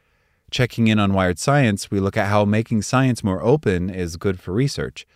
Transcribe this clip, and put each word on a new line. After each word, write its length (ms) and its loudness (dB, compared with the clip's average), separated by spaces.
Checking 380 0
in 100 2
on 160 2
Wired 240 0
Science, 540 0
we 80 0
look 180 0
at 100 0
how 160 2
making 380 0
science 420 0
more 160 0
open 480 0
is 280 -6
good 240 -4
for 120 -10
research, 640 -4